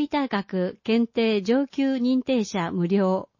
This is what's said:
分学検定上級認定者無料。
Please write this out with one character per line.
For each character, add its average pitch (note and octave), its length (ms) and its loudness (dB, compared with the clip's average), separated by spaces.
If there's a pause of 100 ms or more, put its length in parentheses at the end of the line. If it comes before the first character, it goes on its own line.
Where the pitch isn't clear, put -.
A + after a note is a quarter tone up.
分 C#4+ 200 -2
学 F#3+ 560 -4
検 A3+ 260 2
定 A3 320 0
上 B3+ 260 0
級 C4+ 260 -2
認 B3+ 280 2
定 B3 220 0
者 F3 300 -4
無 F3 160 0
料。 F#3+ 400 0 (100)